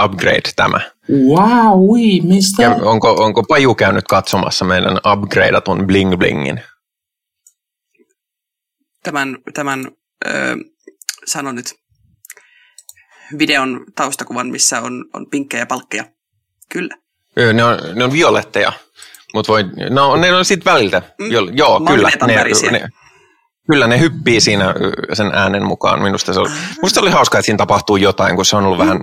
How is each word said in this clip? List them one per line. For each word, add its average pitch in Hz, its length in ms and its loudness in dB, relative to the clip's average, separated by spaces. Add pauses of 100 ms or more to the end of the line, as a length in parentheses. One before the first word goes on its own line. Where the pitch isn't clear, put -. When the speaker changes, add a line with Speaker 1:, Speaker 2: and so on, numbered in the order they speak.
Speaker 1:
upgrade 95 380 0 (140)
tämä. - 260 0 (300)
Speaker 2:
Wow, 196 680 4
ui, 208 420 4
mistä? 190 420 2
Speaker 1:
Ja 240 80 4
onko, 110 400 2 (120)
onko 110 240 2
Paju 135 280 4
käynyt 98 340 0
katsomassa - 560 -2
meidän 92 320 0 (160)
upgradeatun 98 760 0
bling 95 300 2
blingin? 76 440 -2 (2500)
Speaker 3:
Tämän, 135 340 -6 (160)
tämän, 135 320 -8 (400)
ö, - 40 -6 (960)
sano 139 260 -8
nyt, 120 240 -12 (1600)
videon 135 460 -2 (100)
taustakuvan, 127 520 -6
missä 127 340 -4
on, 123 320 -10
on - 180 -14
pinkkejä 139 340 -6
palkkeja. 117 400 -8 (640)
Kyllä. - 260 -10 (420)
Speaker 1:
Ö, 117 160 2
ne 117 100 2
on, 117 140 2 (180)
ne 123 80 -2
on 131 80 0
violetteja, 107 600 0 (600)
mut 107 140 -4
voi, 107 180 2 (240)
no, 139 260 2
ne 180 180 2
on 185 120 2
sit 180 200 0
väliltä. 104 360 2 (180)
Speaker 3:
Mm. 101 100 -8
Speaker 1:
Viol-, 107 240 0
joo, 123 260 4
kyllä. 110 220 2
Speaker 3:
Magneetan 123 280 2
Speaker 1:
Ne, 110 60 2
Speaker 3:
värisiä. 107 360 0
Speaker 1:
ne, - 160 -2 (840)
kyllä 139 160 4
ne 123 120 2
hyppii 131 420 2
siinä, 101 280 2
ö, - 460 -4
sen 104 180 -2
äänen 101 320 0
mukaan. - 380 -2
Minusta 98 300 -2
se 95 60 0
oli, 98 100 0
Speaker 3:
Aha. - 80 -8 (240)
Speaker 1:
musta 190 120 0
se 226 80 0
oli 185 100 2
hauskaa, 123 280 2
että 95 60 -2
siinä 107 120 0
tapahtuu 101 400 2
jotain, 95 380 2
kun 92 100 0
se 107 100 0
on 101 100 2
ollut 90 140 0
Speaker 3:
Mm. 95 60 2
Speaker 1:
vähän 95 180 0